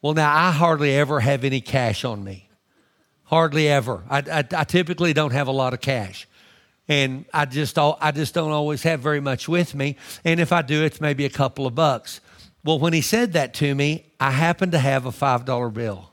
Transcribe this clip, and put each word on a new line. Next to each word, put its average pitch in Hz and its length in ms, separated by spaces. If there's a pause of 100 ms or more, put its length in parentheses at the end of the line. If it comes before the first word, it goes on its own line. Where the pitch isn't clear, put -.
Well, 147 140
now, 151 180
I 170 200
hardly 151 420
ever 143 240
have 131 240
any 135 180
cash 117 440
on 107 180
me. 95 260 (760)
Hardly 156 440
ever. 120 400
I, 139 100
I, 147 260 (160)
I - 20
typically 170 500
don't 147 200
have 139 160
a 135 40
lot 127 220
of - 60
cash. 107 480 (580)
And 139 380 (100)
I 151 120
just 139 300
al-, 151 240
I 151 120
just 147 200
don't 156 200
always 151 320
have 165 160
very 147 180
much 139 300
with 170 260
me. 143 220 (280)
And 165 140
if 170 140
I 170 100
do, 151 220
it's - 160
maybe 143 240
a 139 40
couple 135 380
of 120 80
bucks. 139 460 (420)
Well, 156 160
when 165 140
he 165 80
said 220 320
that 147 220
to 143 200
me, 147 320 (140)
I 135 100
happened 165 400
to 170 80
have 135 260
a 127 60
five 123 340
dollar 123 240
bill 104 440